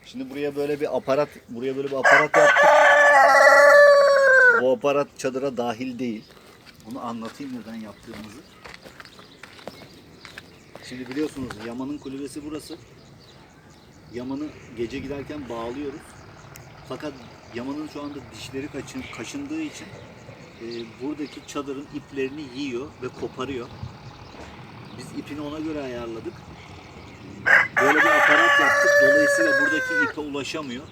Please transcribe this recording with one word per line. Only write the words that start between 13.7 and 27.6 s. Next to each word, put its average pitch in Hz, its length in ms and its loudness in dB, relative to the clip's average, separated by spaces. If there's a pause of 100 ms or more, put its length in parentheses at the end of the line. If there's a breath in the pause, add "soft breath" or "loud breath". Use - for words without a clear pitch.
Yaman'ı 135 320 -8 (300)
gece 117 220 -8
giderken 139 500 -12
bağlıyoruz. 131 520 -10 (880)
Fakat 143 240 -10 (420)
Yaman'ın 139 340 -8
şu 147 140 -12
anda 143 160 -12 (160)
dişleri 135 340 -10
kaçın-, 131 360 -12 (120)
kaşındığı 143 440 -10
için, - 260 -10 (760)
e, 117 40 -12 (360)
buradaki 143 440 -10
çadırın 143 480 -8
iplerini 135 480 -8 (120)
yiyor 131 320 -6 (160)
ve 127 60 -8 (120)
koparıyor. 123 480 -8 (1300)
Biz - 80 -16 (120)
ipini 147 220 -12
ona 147 180 -8
göre 156 240 -6
ayarladık. 117 500 -10 (1500)